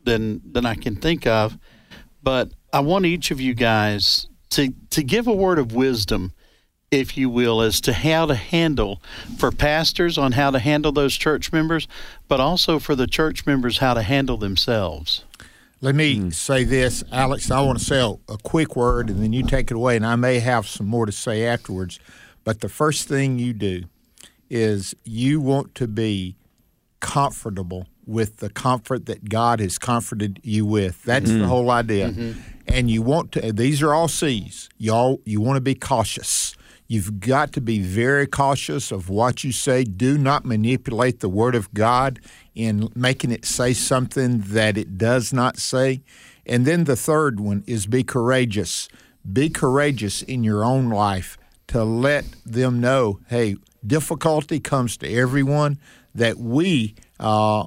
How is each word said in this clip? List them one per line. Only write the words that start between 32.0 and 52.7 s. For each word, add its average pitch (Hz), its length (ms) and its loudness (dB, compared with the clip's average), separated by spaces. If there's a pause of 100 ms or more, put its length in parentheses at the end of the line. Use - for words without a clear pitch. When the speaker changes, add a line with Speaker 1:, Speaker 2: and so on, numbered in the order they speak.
Speaker 1:
Mm-hmm. 117 300 -8 (320)
Speaker 2:
And 123 180 2
you 113 120 2
want 139 320 0
to, 113 180 -2
these 135 300 0
are 151 120 4
all 165 140 4
C's. 113 720 -4
Y'all, 117 480 2
you 104 160 -2
want 135 160 2
to 131 40 -2
be 131 140 0
cautious. - 800 -2 (320)
You've 104 320 -2
got 131 340 0
to 147 80 -4
be 110 180 0
very 120 480 0
cautious 139 640 -2
of 90 180 -8
what 113 340 0
you 135 80 -4
say. 131 320 0
Do 123 340 0
not 139 280 2
manipulate 123 760 0
the 104 100 -2
Word 113 260 2
of 107 180 -4
God 123 460 2 (360)
in 110 400 -2
making 127 360 0
it - 140 -6
say 127 280 0
something 123 680 0
that 104 380 0
it 98 200 -6
does 113 360 0
not 127 240 0
say. 131 440 0 (440)
And 123 200 0
then 165 200 2
the 135 100 2
third 151 440 0
one 101 280 -2
is 110 180 -4
be 120 180 2
courageous. 120 840 0 (440)
Be 143 180 2
courageous 135 720 0
in 127 220 -4
your 107 200 2
own 127 260 2
life 101 480 0 (300)
to 120 160 0
let 123 420 0 (200)
them 123 340 0